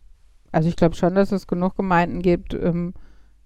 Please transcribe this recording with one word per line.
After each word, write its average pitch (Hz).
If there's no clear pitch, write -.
Also 165
ich 165
glaub 165
schon, 180
dass 196
es 190
genug 180
Gemeinden 175
gibt, 180
ähm, 175